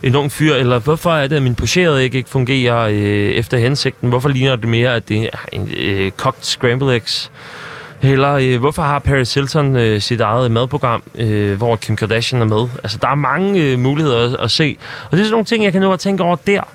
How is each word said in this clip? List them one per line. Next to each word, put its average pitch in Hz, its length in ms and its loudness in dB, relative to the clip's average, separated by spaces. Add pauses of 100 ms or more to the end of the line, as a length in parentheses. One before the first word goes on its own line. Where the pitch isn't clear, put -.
en 131 120 2
ung 143 160 0
fyr." 151 220 2
Eller, 123 260 2
"Hvorfor 156 320 0
er 147 160 0
det, 151 80 0
at 143 60 2
min 123 140 0
pocherede 147 480 2
æg 127 120 -2
ikke 127 140 -4
fungerer, 120 580 2
øh, 104 80 0 (340)
efter 120 280 0
hensigten? 123 520 0
Hvorfor 127 200 2
ligner 131 260 2
det 113 140 -4
mere, 117 260 2
at - 140 -4
det 110 140 0
er - 140 -6 (140)
en, - 260 -6
øh, 98 340 -2
kogt - 340 -6
scrambled 131 500 0
eggs?" - 360 -6 (720)
Eller, 135 320 4
øh, 131 260 2
"Hvorfor 147 220 0
har 143 180 0
Paris 135 340 0
Hilton, 139 420 0
øh, 110 260 2
sit 113 200 -2
eget 113 300 2
madprogram, 123 520 0 (120)
øh, 104 420 0
hvor 117 180 2
Kim 107 200 -4
Kardashian 117 460 0
er 110 40 2
med?" 107 220 0 (160)
Altså, 107 180 -8
der 131 60 0
er 131 80 2
mange, 165 480 0
øh, 131 160 2
muligheder 127 540 2
at, 139 100 -4
at 117 80 -2
se. 151 260 0 (280)
Og - 60 -6
det 160 80 2
er 208 40 4
sådan 214 80 0
nogle 226 140 0
ting, 220 180 0
jeg 202 80 2
kan 190 100 2
nå 190 120 2
at 180 60 -2
tænke 196 240 -2
over 175 120 2
der. 196 260 0 (140)